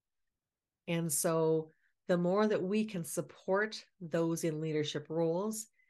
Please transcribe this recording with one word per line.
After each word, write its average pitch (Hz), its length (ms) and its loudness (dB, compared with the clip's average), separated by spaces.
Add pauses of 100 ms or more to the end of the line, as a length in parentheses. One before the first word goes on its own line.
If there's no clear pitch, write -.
(880)
And 165 240 0
so 160 580 2 (380)
the 180 80 4
more 180 300 4
that 196 160 2
we 208 220 0
can 196 200 -6
support 190 800 -4 (160)
those 165 420 0
in 156 180 -2
leadership 151 480 -2
roles 170 580 0 (240)